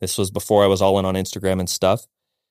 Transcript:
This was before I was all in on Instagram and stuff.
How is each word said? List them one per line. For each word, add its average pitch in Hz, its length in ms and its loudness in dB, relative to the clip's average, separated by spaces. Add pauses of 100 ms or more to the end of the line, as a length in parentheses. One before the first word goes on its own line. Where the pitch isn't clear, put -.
This - 180 -6
was 98 120 -2
before 104 340 2
I - 20 6
was 98 160 2
all 98 160 4
in 95 80 -2
on 92 80 -2
Instagram 95 460 -4
and 90 100 -6
stuff. 95 360 0 (440)